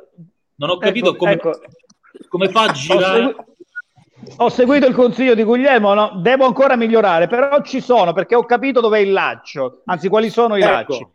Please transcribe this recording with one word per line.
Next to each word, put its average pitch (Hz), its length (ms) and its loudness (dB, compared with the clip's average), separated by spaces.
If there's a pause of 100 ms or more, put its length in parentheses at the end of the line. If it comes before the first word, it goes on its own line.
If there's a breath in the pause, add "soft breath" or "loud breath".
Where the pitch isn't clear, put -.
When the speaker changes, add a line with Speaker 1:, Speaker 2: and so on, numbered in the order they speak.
(560)
Speaker 1:
Non 147 140 -6
ho 180 80 -2
capito 196 320 0
Speaker 2:
Ecco, - 80 -6
Speaker 1:
come, 208 140 2
Speaker 2:
ecco. 165 280 -4 (680)
Speaker 1:
come 185 200 -2
fa 220 140 0
a 214 60 0
Speaker 2:
Ho - 40 -2
Speaker 1:
girare. 185 480 0
Speaker 2:
segui-, 269 240 -4 (920)
ho 240 120 0
seguito 254 380 2
il 254 80 2
consiglio 240 400 2
di 220 100 0
Guglielmo, 240 500 2
no? 208 260 0
Devo 262 260 2
ancora 269 300 0
migliorare, 208 520 2
però 277 340 0
ci 262 180 -8
sono, 202 320 0
perché 180 220 -2
ho 240 100 2
capito 240 360 -2
dov'è 220 180 0
il 196 140 0
laccio, 135 760 -6
anzi 180 220 -4
quali 220 220 0
sono 226 260 0
i 190 60 2
Speaker 3:
Ecco. 170 100 4
Speaker 2:
lacci, 123 420 -6